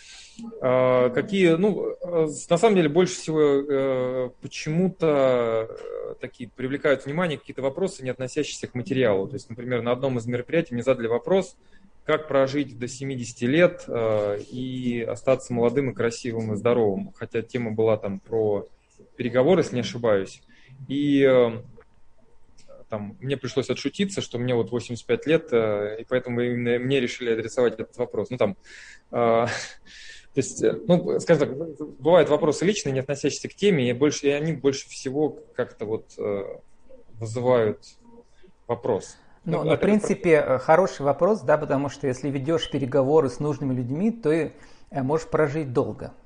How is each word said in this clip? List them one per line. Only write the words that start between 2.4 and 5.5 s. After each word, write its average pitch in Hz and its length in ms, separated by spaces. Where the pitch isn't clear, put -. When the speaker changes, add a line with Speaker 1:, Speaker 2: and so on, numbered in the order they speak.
Speaker 1:
на 170 80
самом 208 200
деле 160 100
больше 180 280
всего, 156 260
э, 135 880
почему-то, 135 1300